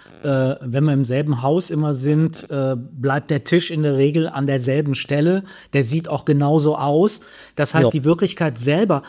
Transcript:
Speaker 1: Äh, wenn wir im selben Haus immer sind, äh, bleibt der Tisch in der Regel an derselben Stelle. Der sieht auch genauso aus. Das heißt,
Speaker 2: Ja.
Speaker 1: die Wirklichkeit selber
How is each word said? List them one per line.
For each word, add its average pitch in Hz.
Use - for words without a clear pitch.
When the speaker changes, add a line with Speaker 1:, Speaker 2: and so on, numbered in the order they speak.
Speaker 1:
Äh, 135
wenn 135
wir 151
im 135
selben 131
Haus 170
immer 151
sind, 151
äh, 135
bleibt 135
der 143
Tisch 170
in 156
der 143
Regel 151
an 139
derselben 139
Stelle. 160
Der 139
sieht 156
auch 143
genauso 147
aus. 151
Das -
heißt, 139
Speaker 2:
Ja. 113
Speaker 1:
die 147
Wirklichkeit 160
selber 147